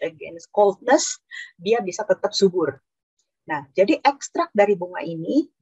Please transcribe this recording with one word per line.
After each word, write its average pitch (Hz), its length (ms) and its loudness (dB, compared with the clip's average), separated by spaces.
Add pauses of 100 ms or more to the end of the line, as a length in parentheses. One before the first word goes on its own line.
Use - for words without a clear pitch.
against 165 480 -12
coldness, 208 720 0 (320)
dia 214 240 -2
bisa 196 240 -8
tetap 196 320 -2
subur. 175 480 0 (680)
Nah, 147 240 -6
jadi 285 320 4
ekstrak 285 480 -2
dari 208 240 4
bunga 180 240 -10
ini 165 480 -4 (120)